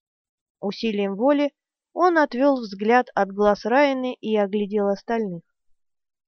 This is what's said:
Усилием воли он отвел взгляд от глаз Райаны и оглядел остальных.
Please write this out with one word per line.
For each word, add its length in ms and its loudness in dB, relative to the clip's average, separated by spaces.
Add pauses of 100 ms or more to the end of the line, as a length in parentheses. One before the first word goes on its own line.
(600)
Усилием 560 -4
воли 360 0 (400)
он 260 2
отвел 420 2
взгляд 540 0
от 180 0
глаз 320 0
Райаны 500 0
и 220 -4
оглядел 500 0
остальных. 560 -4 (840)